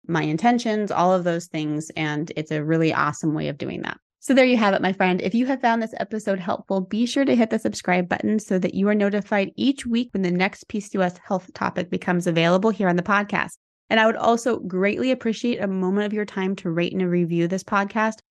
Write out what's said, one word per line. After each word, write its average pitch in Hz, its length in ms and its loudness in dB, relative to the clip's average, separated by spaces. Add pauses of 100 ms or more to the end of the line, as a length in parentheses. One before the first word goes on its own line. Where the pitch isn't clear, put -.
my 165 140 0
intentions," 214 720 0
all 175 200 2
of 185 120 2
those 170 240 -2
things. 151 500 -4
And 151 380 -4
it's 156 160 -6
a 151 120 -2
really 160 300 2
awesome 147 400 0
way 151 140 -2
of 143 100 -6
doing 127 240 -8
that. - 160 -8 (240)
So - 120 0
there 254 120 6
you 247 120 4
have 202 160 4
it, - 80 0
my 185 100 2
friend. 185 300 2
If 190 140 -2
you 247 100 2
have 262 160 -2
found 233 220 2
this 226 160 -8
episode 202 400 -4
helpful, 190 420 -4
be 208 240 -2
sure 277 200 0
to 254 100 4
hit 226 160 4
the 226 80 0
subscribe 180 500 -2
button 214 300 0
so 190 180 0
that 180 160 -2
you 196 160 2
are 214 60 4
notified 202 600 0
each 262 300 0
week 240 280 -2
when 196 100 0
the 175 80 0
next 185 360 -2
P 208 120 -6
C - 180 -8
O 190 40 2
S 180 180 -2
health - 340 -4
topic - 380 -4
becomes 180 340 -2
available 175 460 4
here 190 180 0
on 175 60 4
the 175 80 0
podcast. 202 480 0 (400)
And 220 80 4
I 220 80 6
would 226 80 2
also 233 460 2
greatly 196 500 0
appreciate 240 500 -2
a 202 60 -2
moment 190 400 0
of 202 60 -6
your 208 120 -2
time 190 300 -2
to 180 160 -4
rate 170 200 0
and 185 160 0
review 170 400 2
this 185 160 -4
podcast. 214 540 -2 (140)